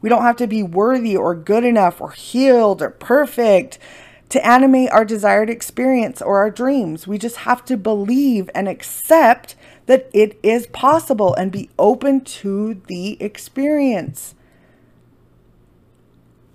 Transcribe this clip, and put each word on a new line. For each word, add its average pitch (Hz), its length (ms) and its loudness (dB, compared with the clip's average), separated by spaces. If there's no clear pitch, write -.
We 220 80 -4
don't 226 140 2
have 233 140 2
to 240 100 -4
be 214 160 -4
worthy 214 520 0
or 175 180 0
good 202 300 -2
enough 214 380 2
or - 100 -12
healed 240 720 2
or - 80 -4
perfect 233 880 0
to - 180 -2
animate 254 440 4
our 220 160 2
desired 208 440 0
experience 240 720 -4
or 196 180 0
our 208 120 0
dreams. 220 560 -4
We 208 100 -6
just 233 200 -8
have 240 280 -4
to 254 120 -4
believe 214 760 -2
and 196 140 -4
accept - 880 0
that 262 280 2
it 208 300 2
is 226 240 0
possible 254 680 0
and 185 180 -4
be 196 160 -12
open 269 420 2
to 202 680 -8
the 185 360 -10
experience. 269 1120 -4